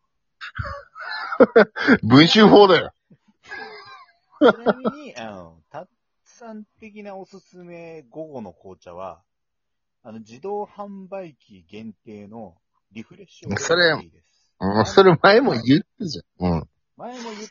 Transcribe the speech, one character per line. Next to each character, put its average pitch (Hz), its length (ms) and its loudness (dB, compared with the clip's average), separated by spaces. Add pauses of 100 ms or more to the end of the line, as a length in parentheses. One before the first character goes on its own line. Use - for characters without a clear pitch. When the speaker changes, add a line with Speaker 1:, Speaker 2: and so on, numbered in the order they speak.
(1400)
Speaker 1:
<laughs> - 640 2
文 135 240 6
春 214 200 6
法 202 200 6
だ 170 120 6
よ。 - 140 -10 (1500)
Speaker 2:
ち 311 40 2
な 240 300 4
み 254 120 -6 (160)
に、 254 160 -18
あ 113 140 -12
の、 82 400 -20
た 165 160 -18 (540)
さ 220 140 -18
ん 214 100 -18 (140)
的 208 240 -20
な 196 120 -16
お 190 120 -18
す 190 120 -20
す - 180 -20
め 170 520 -20
午 156 160 -16
後 139 160 -16
の 92 100 -16
紅 92 280 -20
茶 87 160 -20
は、 90 260 -14 (800)
あ 120 100 -20
の、 113 100 -18
自 120 200 -20
動 202 220 -10
販 196 440 -18
売 180 280 -16
機 92 340 -20
限 110 240 -16 (100)
定 104 240 -20
の 104 280 -20 (380)
リ 110 100 -16
フ 175 120 -20
レ 190 100 -20
ッ - 40 -20
シ - 160 -20
ュ - 140 -6
Speaker 1:
そ 165 160 -2
れ 170 180 2
Speaker 2:
オ 127 40 -4
レ - 0 -
ン - 80 -8
ジ 80 40 -20
テ - 0 -
ィ - 0 -
ー - 60 -20
で - 80 -20
す。 - 360 -20
Speaker 1:
う 110 220 0
ん、 107 60 4
そ 196 160 4
れ 180 180 6
前 214 200 6
も 220 100 0
言 127 300 0
っ - 20 -12 (160)
た 208 80 -8
じ 107 120 -10
ゃ - 40 -20 (200)
ん。 90 100 0
う - 80 0
ん。 - 60 -16 (300)
Speaker 2:
前 240 240 -16
も 233 80 -12
言 214 160 -14
っ - 60 -18